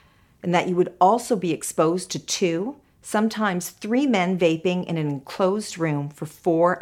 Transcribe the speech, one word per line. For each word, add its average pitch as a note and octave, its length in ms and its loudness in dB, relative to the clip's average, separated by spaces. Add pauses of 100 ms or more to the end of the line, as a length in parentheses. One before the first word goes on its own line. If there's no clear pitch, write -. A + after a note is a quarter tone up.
(420)
and F3 140 -2
that E3+ 120 4
you F3+ 80 -2
would F3+ 240 0
also A3 360 4
be F3 180 -2
exposed E3 560 -2
to - 100 -8
two, F#3+ 580 -4 (260)
sometimes G#3+ 680 -2
three B3 360 -2
men F#3+ 320 2
vaping F3 480 2
in E3 100 -4
an D#3 120 -2
enclosed F#3+ 720 -2
room D3 280 -2
for D#3 200 -12
four F3 540 2